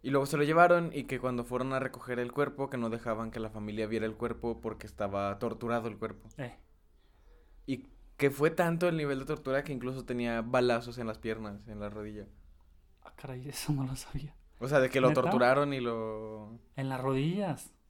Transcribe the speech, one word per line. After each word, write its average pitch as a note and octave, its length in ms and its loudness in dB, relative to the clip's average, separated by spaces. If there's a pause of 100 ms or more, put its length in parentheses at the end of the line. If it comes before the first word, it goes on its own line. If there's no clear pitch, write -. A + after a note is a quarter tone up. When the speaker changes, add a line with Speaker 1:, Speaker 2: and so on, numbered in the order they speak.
Speaker 1:
Y B2+ 80 -6
luego C#3 140 4
se D3+ 100 -2
lo D3 80 4
llevaron E3+ 500 6
y C#3 120 -4
que C3 140 -4
cuando B2 260 -2
fueron B2 260 -2
a C3 80 -2
recoger B2+ 400 -6
el B2 140 -4
cuerpo, C#3 360 0
que C3 80 -4
no A#2 120 0
dejaban A2+ 420 -2
que A#2 80 -6
la A2 100 -4
familia G#2+ 380 -4
viera A2 180 0
el A2 100 -2
cuerpo A#2 440 -4
porque - 260 -6
estaba G2+ 540 -2
torturado A#2 480 -2
el G#2+ 100 -8
cuerpo. A2 300 -8 (100)
Speaker 2:
Eh. B2 160 -8 (1120)
Speaker 1:
Y C3 200 -6 (320)
que C#3+ 120 6
fue C#3 220 4
tanto E3+ 380 2
el E3 80 0
nivel C#3+ 220 -2
de C3 60 -10
tortura C#3 380 -2
que D3 80 -8
incluso B2+ 320 -6
tenía A#2+ 380 -2
balazos A#2+ 560 2
en A#2+ 100 -6
las A2 120 -6
piernas, G#2+ 500 -6
en G#2 100 -10
la G#2 100 -6
rodilla. G#2 360 -10 (800)
Speaker 2:
Ah, - 100 -20
caray, B2+ 320 -10
eso - 240 -6
no C3+ 140 0
lo C3 100 -4
sabía. - 400 -10 (240)
Speaker 1:
O A#2+ 80 -4
sea, C#3 140 6
de B2+ 80 4
que C3+ 100 2
lo C3 80 8
Speaker 2:
¿Neta? C3 140 6
Speaker 1:
torturaron C3 520 6
y C3+ 60 -2
lo A2 800 -6 (160)
Speaker 2:
En C3+ 140 -2
las C3 100 -4
rodillas. C#3+ 720 0 (180)